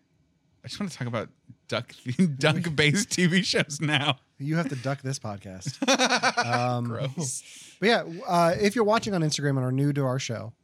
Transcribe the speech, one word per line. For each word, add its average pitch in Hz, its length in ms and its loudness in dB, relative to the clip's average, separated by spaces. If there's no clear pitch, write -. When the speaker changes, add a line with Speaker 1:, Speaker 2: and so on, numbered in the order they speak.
Speaker 1:
I - 20 -14
just - 120 -10
wanna 202 120 -4
talk 123 160 -6
about 113 220 -4
duck, - 260 -6
<laughs> 151 240 2
duck-based 156 720 2
T 180 160 4
V 180 160 2
shows 147 360 -2
now. 147 380 0
Speaker 2:
You 147 160 -2
have 170 140 0
to - 60 -6
duck 131 280 -4
this 131 160 -6
podcast. 101 580 -10
Speaker 1:
<laughs> 254 600 2
Speaker 2:
Um, 123 360 0
Speaker 1:
Gross. 127 580 -6
Speaker 2:
but 185 80 2
yeah, 233 120 4
w-, 165 240 -8
uh, 170 360 4
if 208 160 2
you're 240 100 4
watching 220 280 2
on 175 80 2
Instagram 143 300 0
and 135 80 0
are 127 120 0
new 143 220 2
to 139 100 0
our 131 160 0
show 110 340 -8